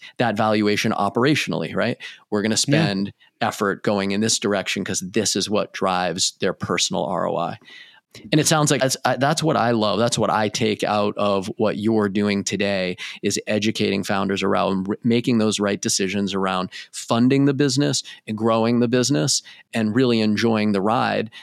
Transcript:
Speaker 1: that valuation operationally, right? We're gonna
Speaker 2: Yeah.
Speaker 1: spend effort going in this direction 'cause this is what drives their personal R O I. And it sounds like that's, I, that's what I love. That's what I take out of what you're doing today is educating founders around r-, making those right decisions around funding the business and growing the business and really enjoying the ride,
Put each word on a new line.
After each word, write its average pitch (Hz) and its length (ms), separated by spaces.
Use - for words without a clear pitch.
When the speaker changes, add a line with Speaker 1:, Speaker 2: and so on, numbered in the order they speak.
Speaker 1:
that 117 180
valuation 107 560
operationally, 98 840
right? 107 240
We're 104 120
gonna 107 100
Speaker 2:
Yeah. 107 40
Speaker 1:
spend 101 260
effort 101 420
going 98 300
in 101 80
this 110 180
direction 98 460
'cause 92 160
this 95 340
is 98 160
what 101 220
drives 92 680
their 95 120
personal 90 520
R 90 240
O 85 80
I. 85 220
And 151 80
it 147 80
sounds 151 240
like 131 120
that's, 135 140
I, 127 100
that's 143 260
what 156 140
I 113 140
love. 107 280
That's 120 200
what 104 100
I 104 220
take 107 340
out 104 320
of 101 400
what 98 220
you're 104 320
doing 101 340
today 95 540
is 101 240
educating 104 580
founders 98 380
around 95 440
r-, 101 160
making 117 360
those 110 200
right 98 220
decisions 98 540
around 95 340
funding 127 560
the 143 80
business 139 480
and 107 100
growing 113 440
the 120 60
business 127 560
and 110 240
really 120 240
enjoying 107 520
the 95 100
ride, 107 480